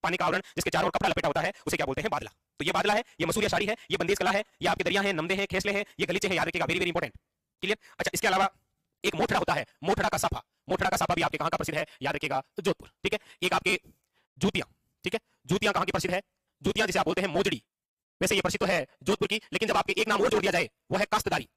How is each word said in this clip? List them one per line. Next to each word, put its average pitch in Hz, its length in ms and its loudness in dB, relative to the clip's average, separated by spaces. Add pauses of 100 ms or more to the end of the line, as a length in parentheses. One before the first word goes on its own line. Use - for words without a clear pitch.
पानी 180 140 -2
का 170 100 0
आवरण, 175 140 0
जिसके - 300 -2
चारों - 160 2
ओर 185 40 0
कपड़ा 185 180 0
लपेटा 165 200 0
होता 151 120 -2
है, 185 120 0 (140)
उसे 151 100 -2
क्या 147 100 -2
बोलते 135 140 -4
हैं? 214 100 -2
बादला। 131 200 -6 (280)
तो 143 60 -4
ये 165 80 0
बादला 190 220 2
है, 220 100 0 (160)
ये 185 60 0
मसूरिया 214 220 0
साड़ी 196 180 0
है, 220 100 -2 (140)
ये 190 60 -2
बंदेज 185 220 0
कला 185 120 2
है, 208 140 0 (180)
ये 180 60 0
आपके - 160 -2
दरिया 196 180 2
हैं, 202 100 0
नमदे 170 220 -4
हैं, 196 120 -4
खेसले 190 260 -2
हैं, 202 120 -4 (160)
ये 170 60 0
गलीचे - 220 -2
हैं, 185 80 0
याद 165 120 0
रखिएगा 165 180 -2
very, - 140 0
very 180 120 0
important। 160 280 -4 (420)
Clear? 202 160 -2 (200)
अच्छा, - 160 -2
इसके - 120 0
अलावा 190 240 4 (540)
एक 185 100 0
मोथड़ा 196 240 2
होता 170 140 0
है, 151 140 -2 (160)
मोथड़ा 196 260 2
का 214 100 0
साफा। 120 240 -2 (260)
मोथड़ा 190 220 0
का 180 60 0
साफा 175 180 0
भी 175 80 -2
आपके - 160 0
कहाँ 151 120 -2
का 170 60 -2
प्रसिद्ध 156 220 -4
है? 147 80 -2 (160)
याद 139 120 -2
रखिएगा 143 280 -4 (180)
जोधपुर, - 300 -4 (120)
ठीक 202 100 -2
है। 208 60 -2 (240)
एक 180 100 0
आपके 180 280 0 (580)
जूतियां, 185 340 0 (320)
ठीक 185 100 -4
है, 220 60 -2 (260)
जूतियां 196 280 2
कहाँ 175 120 2
की 185 60 -4
प्रसिद्ध 180 220 0
है? 190 80 -2 (400)
जूतियां 202 240 0
जिसे - 120 0
आप 185 60 2
बोलते 170 160 0
हैं 196 80 0
मोजड़ी, 185 340 0 (580)
वैसे 196 140 2
ये 196 60 4
प्रसिद्ध - 260 0
तो 185 60 4
है 160 140 2 (160)
जोधपुर 190 260 2
की, 214 120 -2 (120)
लेकिन 202 160 0
जब 220 80 4
आपके 196 160 2
एक 220 160 0
नाम 202 120 2
और 226 80 4
जोड़ 214 120 4
दिया 190 120 4
जाए, 170 180 0 (200)
वो 185 80 0
है 208 60 2
काश्तदारी 202 520 0